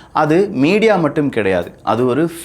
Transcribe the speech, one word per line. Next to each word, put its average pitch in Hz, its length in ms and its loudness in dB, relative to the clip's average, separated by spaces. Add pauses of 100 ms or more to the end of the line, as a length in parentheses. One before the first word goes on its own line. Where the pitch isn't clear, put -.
(120)
"அது 160 400 0
மீடியா 202 440 2
மட்டும் 151 340 -2
கிடையாது, 95 420 -2 (120)
அது 113 220 0
ஒரு 143 260 0 (140)